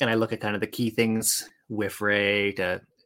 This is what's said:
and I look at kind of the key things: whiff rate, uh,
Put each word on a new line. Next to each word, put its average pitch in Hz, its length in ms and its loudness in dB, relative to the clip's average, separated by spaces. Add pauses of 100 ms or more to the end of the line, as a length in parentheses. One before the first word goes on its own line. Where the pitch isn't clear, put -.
and 123 80 2
I 113 60 2
look 113 180 0
at 107 80 -4
kind 104 140 -2
of 98 60 -4
the 107 60 -2
key 120 220 -2
things: 110 580 0 (200)
whiff 117 340 -4
rate, 101 580 2
uh, 92 200 -2 (260)